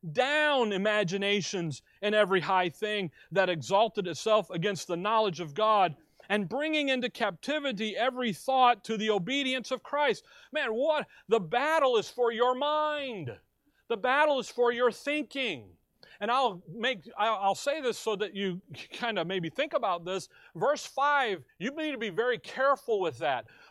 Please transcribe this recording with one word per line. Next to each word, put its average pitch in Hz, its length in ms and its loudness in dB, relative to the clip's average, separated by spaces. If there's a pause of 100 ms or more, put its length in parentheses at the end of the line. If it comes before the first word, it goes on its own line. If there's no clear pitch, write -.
(120)
down 269 600 2
imaginations 196 1120 0 (180)
and 208 140 0
every 190 280 4
high 185 260 2
thing 208 420 -4 (220)
that 185 160 4
exalted 180 580 2
itself 202 440 2
against 180 360 -2
the 175 100 -4
knowledge 202 440 0
of 151 140 -10
God, 208 420 4 (320)
and 202 200 0
bringing 294 400 0
into 254 220 0
captivity 220 840 -2
every 247 360 -2
thought 254 520 2
to 220 140 -4
the 214 120 0
obedience 254 600 -2
of 254 120 -6
Christ." 285 420 0 (280)
Man, 262 220 -2
what? 285 320 0 (220)
The 220 120 4
battle 262 560 2
is 202 140 -2
for 233 220 0
your 247 220 2
mind. 277 840 -4 (500)
The 233 80 -2
battle 269 440 2
is - 100 -6
for 240 220 2
your 240 200 2
thinking. 233 840 -6 (440)
And 208 100 -2
I'll 240 320 0 (100)
make, 226 280 -2 (180)
I'll, 214 240 2
I'll 196 140 4
say 302 240 -2
this 247 180 -2
so 220 160 -2
that 190 180 -4
you 190 300 -4 (300)
kind 226 260 -4
of 165 80 0
maybe 175 240 -4
think 302 220 -4
about 196 320 -2
this. 185 240 -6 (260)
Verse 254 320 0
five, 262 560 0 (160)
you 247 160 -6
need 311 160 -4
to 269 80 -6
be 220 120 -4
very 226 280 0
careful 262 600 0
with 156 180 -2
that. 135 280 -2 (240)